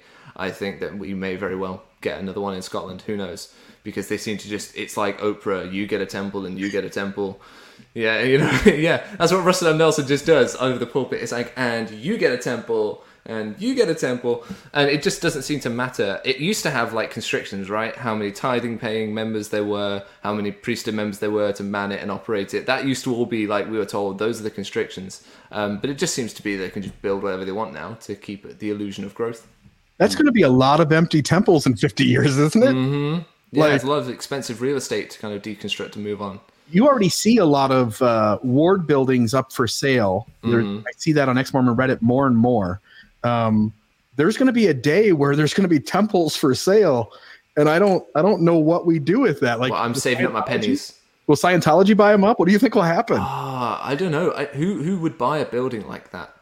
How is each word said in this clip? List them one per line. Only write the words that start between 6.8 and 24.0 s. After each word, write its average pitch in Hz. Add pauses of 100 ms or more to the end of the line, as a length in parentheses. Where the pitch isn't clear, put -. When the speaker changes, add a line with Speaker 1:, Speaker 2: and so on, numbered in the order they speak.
Speaker 1:
a 95
temple. 98 (540)
Yeah, 110
you 131
know, 147
<laughs> -
yeah, 156 (100)
that's 175
what 185
Russell 180
M. 156
Nelson 151
just 139
does 135
over 127
the 120
pulpit. 123
It's 117
like, 120
"And 117
you 127
get 151
a 123
temple, 110 (220)
and 107
you 254
get 220
a 156
temple." 123 (280)
And 143
it 151
just -
doesn't 151
seem 143
to 127
matter. 117
It 131
used 185
to 160
have, 117
like, 110
constrictions, 101
right? 110
How 120
many 104
tithing 120
paying 110
members 110
there 104
were, 101 (200)
how 101
many 104
priesthood 110
members 107
there 104
were 104
to 101
man 101
it 98
and 101
operate 98
it. 101
That 131
used 127
to 127
all 117
be, 110
like, 101
we 110
were 101
told, 101